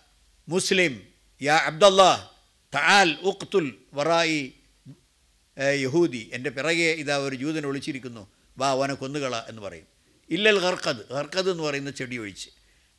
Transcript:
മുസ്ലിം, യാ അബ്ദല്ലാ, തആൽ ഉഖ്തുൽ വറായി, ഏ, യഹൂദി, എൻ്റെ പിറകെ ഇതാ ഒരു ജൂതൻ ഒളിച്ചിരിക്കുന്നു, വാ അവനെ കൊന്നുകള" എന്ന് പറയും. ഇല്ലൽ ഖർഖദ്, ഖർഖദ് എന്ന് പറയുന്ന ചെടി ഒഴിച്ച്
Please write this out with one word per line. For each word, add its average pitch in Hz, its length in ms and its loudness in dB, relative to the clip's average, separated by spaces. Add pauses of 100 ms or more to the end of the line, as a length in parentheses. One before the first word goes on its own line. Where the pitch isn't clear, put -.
(480)
മുസ്ലിം, 180 460 2 (460)
യാ 147 160 2 (120)
അബ്ദല്ലാ, 190 420 8 (640)
തആൽ 170 380 4 (200)
ഉഖ്തുൽ 180 360 -2 (280)
വറായി, 160 480 0 (1120)
ഏ, 135 100 -2 (180)
യഹൂദി, 131 360 0 (120)
എൻ്റെ 127 180 -6
പിറകെ 160 400 0 (120)
ഇതാ 143 140 -2 (100)
ഒരു 135 160 -6
ജൂതൻ 156 240 -4
ഒളിച്ചിരിക്കുന്നു, 131 560 -8 (340)
വാ 131 180 0
അവനെ 139 200 -2
കൊന്നുകള" 131 400 -6 (140)
എന്ന് 110 140 -16
പറയും. 85 240 -14 (440)
ഇല്ലൽ 202 360 2
ഖർഖദ്, 175 360 -2 (140)
ഖർഖദ് 170 360 -4
എന്ന് 165 160 -6
പറയുന്ന 139 220 -6
ചെടി 123 280 -10
ഒഴിച്ച് 101 300 -12 (500)